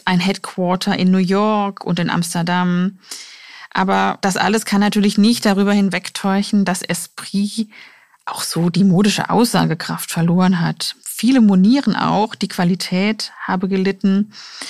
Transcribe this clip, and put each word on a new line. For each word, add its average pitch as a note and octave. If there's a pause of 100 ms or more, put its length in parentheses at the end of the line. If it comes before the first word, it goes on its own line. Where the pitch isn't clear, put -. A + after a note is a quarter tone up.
ein F#3
Headquarter F#3
in F#3
New F#3
York G3+
und F3
in F3
Amsterdam. F3 (720)
Aber F#3+
das F#3
alles G#3+
kann G3+
natürlich G#3
nicht A#3
darüber G3+
hinwegtäuschen, G3
dass F3+
Esprit G3+ (560)
auch -
so E3+
die E3+
modische G3
Aussagekraft E3+
verloren F3
hat. -
Viele B3+
monieren G#3
auch, G3
die G3+
Qualität F#3+ (100)
habe F#3+
gelitten. G3 (380)